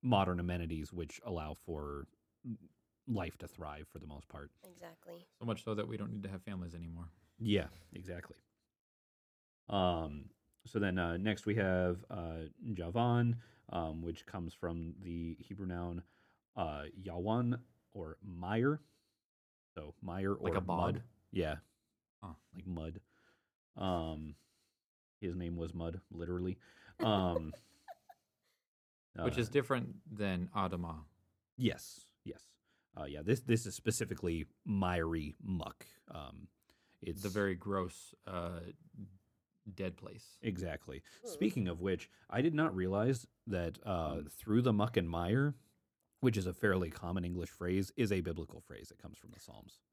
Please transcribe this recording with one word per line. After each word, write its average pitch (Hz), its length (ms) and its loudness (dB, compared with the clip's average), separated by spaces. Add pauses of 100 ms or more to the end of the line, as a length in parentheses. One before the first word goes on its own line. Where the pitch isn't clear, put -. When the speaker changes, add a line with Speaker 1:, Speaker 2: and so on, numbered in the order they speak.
Speaker 1:
modern 98 380 6
amenities 82 540 -2
which 85 320 -6
allow 80 280 -4
for 73 540 -6 (1000)
life 92 320 -2
to - 80 -10
thrive 76 420 -10
for 80 100 -14
the 78 80 -12
most 73 220 -12
part." 71 200 -12 (140)
Speaker 2:
Exactly. 170 640 -18 (120)
Speaker 3:
So - 60 -6
much 113 200 0
so 110 100 -2
that 104 120 -2
we 113 100 -6
don't 101 140 -4
need 104 120 -6
to 95 60 -6
have 95 120 -8
families 90 320 -6
anymore. 85 380 -10 (320)
Speaker 1:
Yeah, 101 240 4 (260)
exactly. 92 440 -10 (1300)
Um, 82 560 2 (400)
so - 140 -2
then, 95 180 2
uh, 85 200 2
next 104 280 0
we 104 100 2
have, 92 540 4
uh, 82 340 -6 (300)
Javan, 117 640 2 (320)
um, 80 320 -2
which 85 240 -6
comes 87 280 -6
from 85 480 -4
the 85 380 -6
Hebrew 95 260 -10
noun, 87 380 -4 (520)
uh, 76 300 -4 (160)
Yawan 110 580 0 (340)
or 82 300 -10
mire. 104 580 0 (960)
So 76 260 -8
mire 98 320 0
or - 160 0
Speaker 3:
Like 82 80 2
a 95 40 2
bog? 87 340 2
Speaker 1:
mud. - 80 -6 (280)
Yeah. 80 260 2 (680)
Speaker 3:
Huh. 85 100 -12 (200)
Speaker 1:
Like 87 140 -12
mud. 82 320 -4 (800)
Um, 80 580 -2 (840)
his 90 140 -2
name 87 200 -2
was 82 180 -4
Mud, 85 280 -4 (100)
literally. 90 460 -2 (420)
Um, 90 580 4
Speaker 3:
<laughs> - 1600 -20
Which 120 220 2
is 117 120 4
Speaker 1:
uh, - 20 -10
Speaker 3:
different 123 440 2 (140)
than 95 460 0
Adamah. 87 480 0 (540)
Speaker 1:
Yes, - 480 0 (180)
yes. - 200 -10 (540)
Uh, 73 80 -6
yeah, 71 160 -8
this, 117 200 4
this 113 240 6
is 98 100 -6
specifically 85 720 0 (200)
miry 82 760 2
muck. - 440 -4 (240)
Um, 80 380 -12 (540)
it's 87 220 -6
Speaker 3:
The 101 60 -2
very 98 260 2
gross, 92 580 -4 (140)
uh, 87 320 -4 (1120)
dead 90 240 -4
place. - 440 -18
Speaker 1:
Exactly. 87 600 -4 (240)
Speaker 2:
Ooh. 233 40 -8
Speaker 1:
Speaking 160 380 2
of 85 140 -2
which, 92 280 0 (200)
I 117 120 0
did 160 120 4
not 151 220 2
realize 101 520 2 (200)
that, 87 380 0
uh, 85 300 0
Speaker 3:
Mm. 76 160 -6
Speaker 1:
"through 110 300 4
the 123 120 6
muck 104 240 4
and 87 120 2
mire," 104 460 4 (640)
which 120 180 6
is 92 100 2
a 92 60 -2
fairly 92 360 4
common 87 360 -2
English 87 240 -2
phrase, 92 480 2
is 110 140 4
a 92 100 4
biblical 82 400 -4
phrase. - 300 -16
It - 80 -20
comes - 180 -14
from - 140 -20
the - 80 -18
Psalms. - 400 -18 (140)